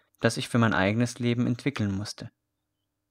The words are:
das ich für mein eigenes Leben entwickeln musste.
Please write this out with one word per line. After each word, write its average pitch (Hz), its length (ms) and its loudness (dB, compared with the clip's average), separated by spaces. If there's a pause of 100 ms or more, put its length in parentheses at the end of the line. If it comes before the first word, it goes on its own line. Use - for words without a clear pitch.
(220)
das - 160 2
ich 135 100 -6
für - 100 0
mein 113 160 4
eigenes 110 460 0
Leben 120 260 0
entwickeln 120 460 -2
musste. 104 400 -8 (800)